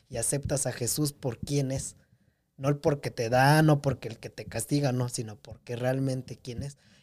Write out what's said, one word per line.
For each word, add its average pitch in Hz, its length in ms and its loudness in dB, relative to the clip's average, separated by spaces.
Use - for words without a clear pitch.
y 117 100 -10
aceptas 139 500 -2
a 123 40 -4
Jesús 139 400 -2
por - 260 -6
quién 139 340 -2
es. - 260 -8
No 139 120 -2
el 147 80 2
porque 143 340 0
te 117 180 -4
da, 135 320 8
no 151 200 6
porque 127 280 -2
el 113 100 -12
que - 100 -12
te - 160 -14
castiga, 123 480 0
no, 123 160 -2
sino 110 280 -8
porque - 380 -12
realmente 131 640 -2
quién 120 260 -10
es. 139 140 -12